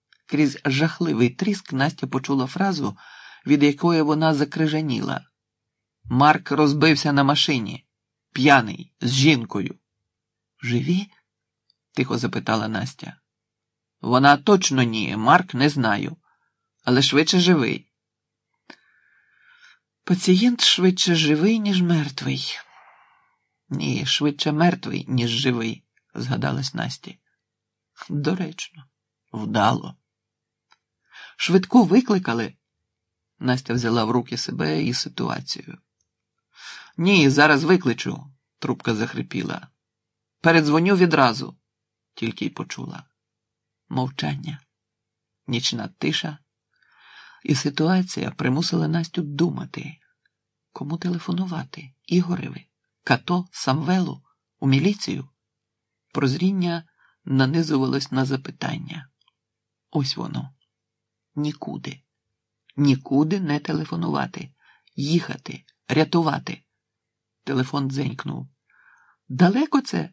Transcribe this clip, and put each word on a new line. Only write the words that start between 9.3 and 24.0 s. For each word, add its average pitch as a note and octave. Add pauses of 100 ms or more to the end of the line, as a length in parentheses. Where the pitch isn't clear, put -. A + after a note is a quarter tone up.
«Живі?» C3+ (920)
тихо B2+
запитала A2
Настя. - (840)
«Вона C3+
точно C#3+
ні, A2
Марк D#3+
не C3+
знаю. A#2 (640)
Але B2+
швидше D#3+
живий». E3+ (2000)
«Пацієнт F#3
швидше F#3
живий, D#3+
ніж G3+
мертвий». C#3 (1080)
«Ні, C#3